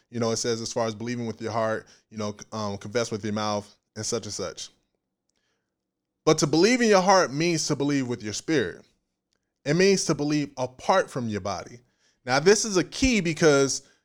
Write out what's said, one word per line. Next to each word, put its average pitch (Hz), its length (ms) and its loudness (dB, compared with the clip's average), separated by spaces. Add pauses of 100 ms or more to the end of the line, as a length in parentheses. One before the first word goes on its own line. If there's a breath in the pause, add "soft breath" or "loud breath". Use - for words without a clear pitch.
(100)
you 120 100 -6
know, 113 120 0
it 110 40 -2
says 117 240 -4
as 110 120 -8
far 113 140 -2
as 113 80 -4
believing 120 320 -8
with 110 140 -8
your 110 120 -6
heart, 110 340 -2 (240 soft breath)
you 110 80 -12
know, 104 160 -6 (180)
um, 104 240 -6
confess 110 340 -4
with 107 140 -6
your 104 100 -4
mouth, 107 380 -4 (220)
and 107 100 -12
such 113 200 -4
and 104 80 -12
such. - 380 -10 (1500)
But 156 140 4
to 170 80 0
believe 196 340 4
in 233 80 4
your 196 120 6
heart 180 320 4
means 160 360 -2
to 151 80 -2
believe 143 320 -2
with 120 140 -6
your 107 100 -6
spirit. 104 500 -2 (840)
It 147 100 0
means 190 320 4
to 160 80 0
believe 147 420 -2
apart 170 540 0
from 120 180 -6
your 104 120 -4
body. 95 400 -8 (440)
Now, 127 140 2
this 196 260 6
is 202 120 -4
a 165 80 2
key 240 360 2
because, 151 640 4 (220 soft breath)